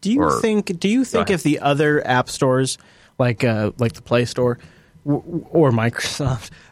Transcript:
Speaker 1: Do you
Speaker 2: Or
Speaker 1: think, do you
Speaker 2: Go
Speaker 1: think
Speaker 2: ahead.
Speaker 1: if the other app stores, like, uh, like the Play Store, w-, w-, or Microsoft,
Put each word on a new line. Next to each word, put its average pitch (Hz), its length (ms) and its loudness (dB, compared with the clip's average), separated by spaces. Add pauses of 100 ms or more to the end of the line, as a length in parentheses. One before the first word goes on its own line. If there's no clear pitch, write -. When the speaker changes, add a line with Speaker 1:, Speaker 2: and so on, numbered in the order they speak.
Speaker 1:
Do 196 100 -2
you 277 120 0
Speaker 2:
Or - 180 0
Speaker 1:
think, 208 380 -2
do 196 80 0
you 233 120 2
Speaker 2:
Go 262 40 2
Speaker 1:
think - 260 -2
Speaker 2:
ahead. 190 60 0
Speaker 1:
if 160 80 -4
the 151 160 0
other 147 480 0
app 127 220 0
stores, 131 480 0 (420)
like, 123 240 0
uh, 110 340 0
like 117 160 0
the - 80 -20
Play 120 240 2
Store, 123 320 -2 (480)
w-, 143 180 0
w-, - 280 -8
or 151 200 6
Microsoft, 117 800 -2 (220)